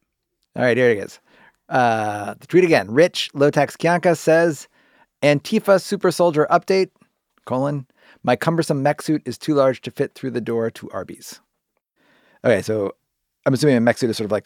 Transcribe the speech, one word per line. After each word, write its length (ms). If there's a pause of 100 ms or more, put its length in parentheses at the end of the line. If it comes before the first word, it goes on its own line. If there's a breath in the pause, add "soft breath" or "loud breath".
(560)
All 80
right, 140
here 140
it 80
is. 200 (480 soft breath)
Uh, 720
the 60
tweet 180
again. 280
Rich 420
Lotax 420
Kianka 400
says, 520 (560 soft breath)
"Antifa 580
super 300
soldier 400
update, 400 (540)
colon, 420 (340 soft breath)
my 140
cumbersome 480
mech 180
suit 240
is 140
too 160
large 260
to 100
fit 220
through 180
the 100
door 280
to 220
Arby's." 480 (1040 soft breath)
Okay, 160
so 320 (540)
I'm 80
assuming 220
a 40
mech 160
suit 140
is 60
sort 80
of 60
like 140